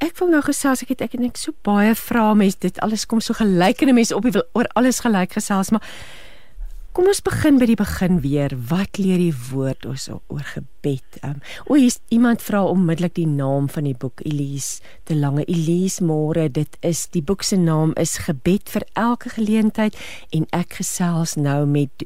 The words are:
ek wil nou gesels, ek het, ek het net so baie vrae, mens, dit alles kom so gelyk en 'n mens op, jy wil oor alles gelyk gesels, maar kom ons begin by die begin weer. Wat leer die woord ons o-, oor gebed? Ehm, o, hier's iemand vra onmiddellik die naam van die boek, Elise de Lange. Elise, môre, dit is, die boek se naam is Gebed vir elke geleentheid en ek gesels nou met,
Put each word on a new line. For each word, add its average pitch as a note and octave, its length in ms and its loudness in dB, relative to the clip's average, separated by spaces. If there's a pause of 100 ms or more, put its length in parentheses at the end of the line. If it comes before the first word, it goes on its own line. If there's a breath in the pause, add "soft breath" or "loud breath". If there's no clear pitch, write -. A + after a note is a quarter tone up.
ek E4 180 -4
wil F4+ 100 0
nou D#4 140 4
gesels, C#4 400 0
ek - 60 -12
het, - 120 -4
ek - 120 -6
het B3 80 -4
net A#3+ 160 -2
so - 160 -8 (100)
baie G#3 320 4
vrae, G#3+ 400 2
mens, G3 240 6
dit - 220 -2
alles G#3+ 260 -2
kom A3+ 140 0
so A3 140 -2
gelyk F#3+ 480 4
en C#4 60 4
'n C4 60 8
mens A#3 180 4
op, G#3 120 0
jy B3 60 4
wil F3+ 240 0
oor A#3 200 2
alles B3+ 260 2
gelyk G3 320 2
gesels, G3 380 -2
maar G#3+ 120 2 (1080 loud breath)
kom F4+ 140 2
ons G4 160 2
begin D4+ 360 4
by B3 80 4
die A3+ 100 4
begin F#3 440 2
weer. C#3 280 0 (200)
Wat F#3 300 -2
leer F#3 200 2
die E3+ 160 2 (180)
woord C3+ 340 -2
ons C3 220 -8
o-, - 200 -10
oor D3 140 -6
gebed? - 640 -6 (180)
Ehm, C#3+ 160 -6 (300 loud breath)
o, C4 60 4
hier's B3+ 260 4 (100)
iemand A#3 320 4
vra G3+ 220 0
onmiddellik F3 500 2
die E3+ 120 0
naam C#3 420 0
van D3+ 160 -4
die C#3 100 0
boek, - 300 -8
Elise C#3 580 -6 (220 soft breath)
de D#3+ 100 -4
Lange. C#3+ 320 0
Elise, F3 560 0
môre, D#3 480 2
dit D3+ 320 -4
is, E3 260 -2
die F3 140 -2
boek F#3+ 200 -2
se - 140 0
naam D#3+ 400 2
is - 220 -2
Gebed F3 500 -2
vir - 140 -4 (140)
elke A#3+ 320 0
geleentheid G#3+ 680 0 (380 loud breath)
en D#3+ 200 0
ek E3+ 200 -2
gesels E3+ 640 -2
nou C#3+ 300 2
met, C#3+ 240 2 (160)